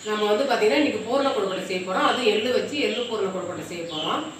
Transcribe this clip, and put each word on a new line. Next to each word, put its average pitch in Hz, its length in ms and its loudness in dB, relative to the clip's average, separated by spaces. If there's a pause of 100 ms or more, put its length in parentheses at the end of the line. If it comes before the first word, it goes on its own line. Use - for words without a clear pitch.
நம்ம 214 200 -2
வந்து 214 220 4
பார்த்தீங்கன்னா, 233 360 4
இன்னைக்கு 214 220 0
பூரண 269 260 2
கொழுக்கட்டை 185 360 -2
செய்ய 185 160 -4
போறோம். 185 260 0
அதுவும் 240 240 2
எள்ளு 226 200 0
வச்சு - 320 0
எள்ளு 220 200 0
பூரண 208 240 -2
கொழுக்கட்டை 165 380 -6
செய்ய 170 180 -8
போறோம். 156 380 -4 (180)